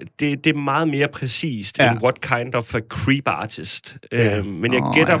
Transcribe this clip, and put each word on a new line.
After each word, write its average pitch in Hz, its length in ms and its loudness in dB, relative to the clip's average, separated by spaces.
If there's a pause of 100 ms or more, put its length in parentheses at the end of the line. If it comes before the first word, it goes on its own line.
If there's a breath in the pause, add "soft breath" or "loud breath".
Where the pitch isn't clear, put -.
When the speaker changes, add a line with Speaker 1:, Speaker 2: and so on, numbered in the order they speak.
(200)
Speaker 1:
det, 143 240 -2
det 156 120 4
er - 40 -2
meget 143 280 0
mere 143 200 2
præcist 123 680 -4
Speaker 2:
Ja. 127 140 6
Speaker 1:
end 113 100 -4
"What 127 180 2
kind 123 340 -2
of 120 200 -2
a 120 40 -2 (100)
creep 135 400 0
artist?" 92 680 -6 (160)
Speaker 3:
Ja. 110 260 4
Speaker 1:
Øhm, 98 100 -2
men 101 260 -2
jeg 123 80 2
Speaker 2:
Åh, - 120 0
Speaker 1:
gætter 160 200 4
Speaker 2:
ja. 151 60 2